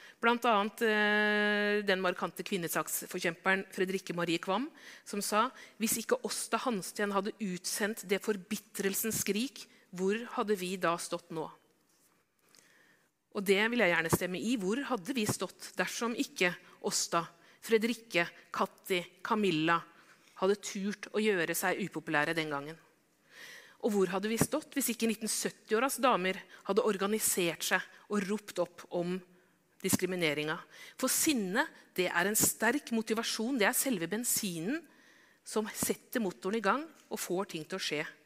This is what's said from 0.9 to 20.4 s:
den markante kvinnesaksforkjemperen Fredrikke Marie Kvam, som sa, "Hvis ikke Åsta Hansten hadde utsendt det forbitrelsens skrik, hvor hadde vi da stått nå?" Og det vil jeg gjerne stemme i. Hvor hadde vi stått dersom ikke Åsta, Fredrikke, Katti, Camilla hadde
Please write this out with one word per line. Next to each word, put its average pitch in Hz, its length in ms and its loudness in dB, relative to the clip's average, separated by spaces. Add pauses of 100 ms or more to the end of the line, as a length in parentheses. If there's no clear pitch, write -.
den 190 180 2
markante 180 420 -2
kvinnesaksforkjemperen 180 1300 -2
Fredrikke 190 440 -4
Marie 170 240 0
Kvam, 220 320 -2 (340)
som 202 160 -6
sa, 214 300 2 (280)
"Hvis 220 200 0
ikke - 240 0
Åsta - 360 -4
Hansten 208 540 -2
hadde 196 280 0
utsendt 202 680 -4
det 190 140 0
forbitrelsens 208 960 -2
skrik, 208 460 -2 (280)
hvor 190 220 0 (120)
hadde 214 280 0
vi 185 200 -4
da 170 200 0
stått - 340 -8
nå?" 160 200 -6 (1800)
Og 208 100 -4
det 202 240 4
vil 240 120 2
jeg 185 100 6
gjerne 165 260 2
stemme 180 240 -2
i. 226 160 0
Hvor 214 280 0
hadde 220 280 -4
vi 208 140 0
stått - 500 -6
dersom 226 380 -2
ikke 180 400 0 (300)
Åsta, 170 440 0 (320)
Fredrikke, 220 680 2 (240)
Katti, 185 520 -2 (180)
Camilla 170 600 2 (540)
hadde 196 200 2